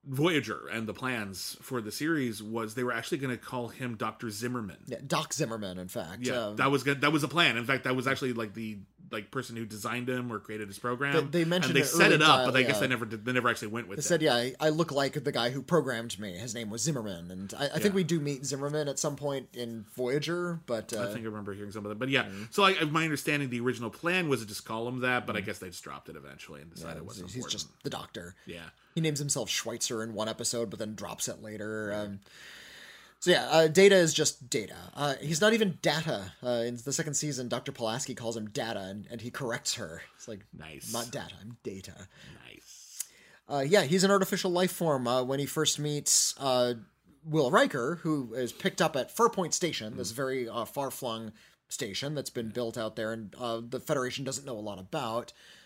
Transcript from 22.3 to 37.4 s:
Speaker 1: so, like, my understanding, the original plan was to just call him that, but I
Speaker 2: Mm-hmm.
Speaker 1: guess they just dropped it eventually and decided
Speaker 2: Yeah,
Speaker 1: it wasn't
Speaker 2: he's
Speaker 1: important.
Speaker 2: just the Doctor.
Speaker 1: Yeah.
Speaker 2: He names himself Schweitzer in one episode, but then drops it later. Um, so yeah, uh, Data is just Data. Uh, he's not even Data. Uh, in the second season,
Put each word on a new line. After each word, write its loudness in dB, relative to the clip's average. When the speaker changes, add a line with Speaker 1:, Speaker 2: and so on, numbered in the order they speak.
Speaker 1:
so, 2
like, 6
my 4
understanding, 0
the -2
original -2
plan 0
was 4
to -8
just -10
call -4
him -4
that, 2
but -2
I 2
Speaker 2:
Mm-hmm. -4
Speaker 1:
guess -8
they -10
just -14
dropped -14
it -14
eventually -16
and -20
decided -12
Speaker 2:
Yeah, -12
Speaker 1:
it -12
wasn't -12
Speaker 2:
he's -12
Speaker 1:
important. -6
Speaker 2:
just -14
the -4
Doctor. -10
Speaker 1:
Yeah. -12
Speaker 2:
He -2
names 0
himself -2
Schweitzer -2
in -6
one -2
episode, -2
but -12
then -6
drops -8
it -8
later. -6
Um, -4
so 2
yeah, 6
uh, 10
Data 10
is 8
just 0
Data. -4
Uh, 0
he's -2
not 8
even 2
Data. 0
Uh, 2
in -4
the -4
second -2
season, -2